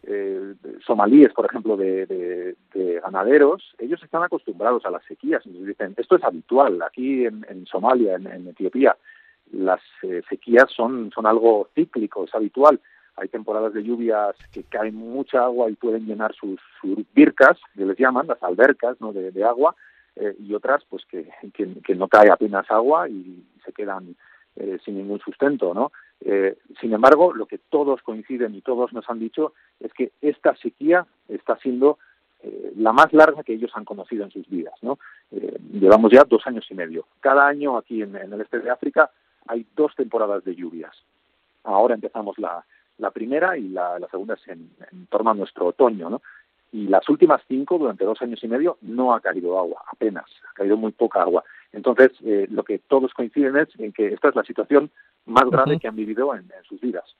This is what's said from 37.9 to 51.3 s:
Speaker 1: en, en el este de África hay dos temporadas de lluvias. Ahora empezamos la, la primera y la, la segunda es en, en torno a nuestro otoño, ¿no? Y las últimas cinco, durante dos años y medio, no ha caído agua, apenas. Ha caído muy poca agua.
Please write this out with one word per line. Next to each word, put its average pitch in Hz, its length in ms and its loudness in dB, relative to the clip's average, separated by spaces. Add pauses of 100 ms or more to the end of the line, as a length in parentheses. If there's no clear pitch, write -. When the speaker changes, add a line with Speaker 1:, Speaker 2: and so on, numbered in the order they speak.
Speaker 1:
en, 101 140 -12
en 98 160 -14
el 104 80 -10
este 117 200 -8
de 117 100 -8
África 147 400 -2 (360)
hay 117 200 -8 (100)
dos 151 180 -2
temporadas 107 500 -4
de 92 100 -10
lluvias. 82 400 -14 (720)
Ahora 113 300 2
empezamos 107 440 -10
la, 85 260 -8 (340)
la 101 120 -6
primera 151 460 -4
y 107 120 -10
la, 90 300 -6
la 87 100 -12
segunda 101 260 -8
es - 140 -18
en, 82 220 -20 (220)
en 90 140 -20
torno 107 240 0
a 110 40 2
nuestro 92 320 -6
otoño, 98 440 0
¿no? 117 100 -8 (520)
Y - 140 -8
las - 220 2
últimas 151 400 6
cinco, 143 300 -2
durante 110 260 -2
dos 110 180 -2
años 120 220 -8
y 117 40 -8
medio, 147 340 -2
no 123 300 0
ha 110 80 2
caído 90 380 -4
agua, 85 320 -6
apenas. 104 360 -6 (220)
Ha - 40 -20
caído 101 240 0
muy 110 160 -4
poca 101 300 0
agua. 87 200 2 (300)